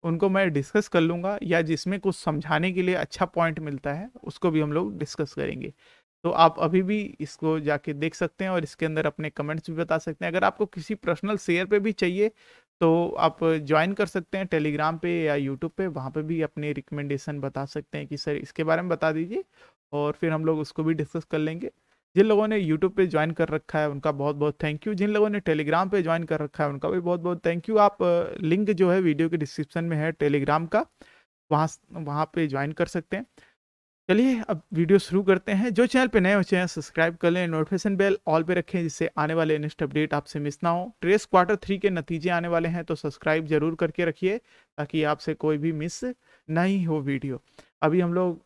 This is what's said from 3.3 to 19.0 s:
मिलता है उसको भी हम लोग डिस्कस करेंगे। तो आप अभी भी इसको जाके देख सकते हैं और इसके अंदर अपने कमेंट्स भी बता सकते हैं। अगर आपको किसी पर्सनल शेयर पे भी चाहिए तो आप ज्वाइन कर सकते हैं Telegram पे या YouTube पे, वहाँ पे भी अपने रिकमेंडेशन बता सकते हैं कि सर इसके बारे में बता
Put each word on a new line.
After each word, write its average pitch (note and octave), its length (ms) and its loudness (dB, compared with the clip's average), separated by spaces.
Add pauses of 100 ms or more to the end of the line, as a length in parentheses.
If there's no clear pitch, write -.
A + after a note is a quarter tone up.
मिलता C#3+ 320 -6
है F#3 160 -8 (160)
उसको - 260 -2
भी D#3 100 2
हम D3+ 120 0
लोग F#3 260 -2
डिस्कस - 360 -6
करेंगे। - 380 -6 (520)
तो E3+ 60 0
आप E3 280 6
अभी F3 240 2
भी G3+ 160 0 (220)
इसको D#3 400 -2
जाके D3 320 -2
देख D3+ 220 -4
सकते - 300 -6
हैं F#3+ 60 -4
और F3+ 120 0
इसके - 240 -6
अंदर D#3 200 -2
अपने D3+ 240 -4
कमेंट्स D#3 400 -6
भी D#3 60 -6
बता D#3+ 220 0
सकते D#3+ 260 -8
हैं। E3+ 80 -2
अगर F#3 120 0
आपको G3+ 220 0
किसी F#3 280 -10
पर्सनल - 420 -4
शेयर F3+ 300 0
पे G#3 120 2
भी G#3 140 0
चाहिए F#3+ 360 0 (520)
तो E3+ 280 4 (100)
आप E3 260 0
ज्वाइन D#3 480 2
कर G3+ 140 -2
सकते F#3+ 320 -6
हैं F#3+ 100 -4
Telegram D#3 520 0
पे E3+ 240 -2
या D3 120 2
YouTube C#3 340 -4
पे, F#3+ 160 -4
वहाँ C#3 240 -6
पे D#3 120 -6
भी D#3+ 200 -2
अपने D3 300 -4
रिकमेंडेशन C#3+ 680 -6
बता C3+ 240 -6
सकते D3+ 340 -10
हैं C#3+ 80 -10
कि D3 100 -10
सर D3 200 -4
इसके - 280 -6
बारे E3 180 2
में F#3 60 -6
बता D#3+ 240 0